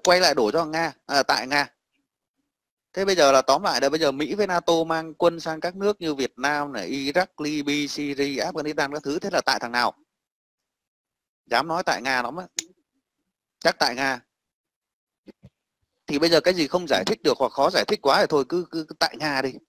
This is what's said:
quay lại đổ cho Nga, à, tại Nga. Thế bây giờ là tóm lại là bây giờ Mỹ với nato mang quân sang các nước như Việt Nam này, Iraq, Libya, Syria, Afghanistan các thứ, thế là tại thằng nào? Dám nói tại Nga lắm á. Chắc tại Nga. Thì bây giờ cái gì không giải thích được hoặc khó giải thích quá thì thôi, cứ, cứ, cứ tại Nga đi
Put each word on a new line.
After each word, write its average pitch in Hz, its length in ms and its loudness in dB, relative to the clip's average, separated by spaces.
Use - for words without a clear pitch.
quay 180 160 6
lại 160 140 4
đổ 107 160 2
cho 160 140 2
Nga, 160 280 -4
à, 135 160 2
tại 127 240 0
Nga. 143 240 0
Thế 190 120 -4
bây 196 120 2
giờ 143 160 8
là 131 100 6
tóm 143 200 4
lại 151 180 0
là 135 80 2
bây 156 120 -2
giờ 147 120 2
Mỹ 143 220 -4
với 202 120 0
nato 170 380 0
mang 160 300 -4
quân 170 260 2
sang 160 200 -8
các 180 160 -6
nước 202 240 -2
như 156 140 -2
Việt 135 220 -4
Nam 143 360 -2
này, 95 180 -6
Iraq, 139 360 -2
Libya, 147 500 -2
Syria, 139 560 -4
Afghanistan 151 480 -4
các 147 100 -8
thứ, 143 160 -4
thế 196 140 -8
là 156 80 -2
tại 131 200 -2
thằng 117 120 -10
nào? 120 220 0
Dám 131 180 2
nói 170 140 -2
tại 113 200 -2
Nga 127 200 0
lắm 120 140 -6
á. 180 100 -12
Chắc 165 180 0
tại 131 160 0
Nga. 131 260 -4
Thì 147 120 -2
bây 165 120 4
giờ 160 100 6
cái 185 140 2
gì 165 120 0
không 180 220 -2
giải 98 180 2
thích - 160 -2
được 135 160 2
hoặc 127 140 0
khó 143 180 2
giải 104 140 0
thích 208 180 -2
quá 147 180 4
thì 175 80 2
thôi, 143 200 2
cứ, 175 220 -4
cứ, 160 180 -8
cứ - 100 -16
tại 165 200 -2
Nga 143 240 -2
đi 131 100 -2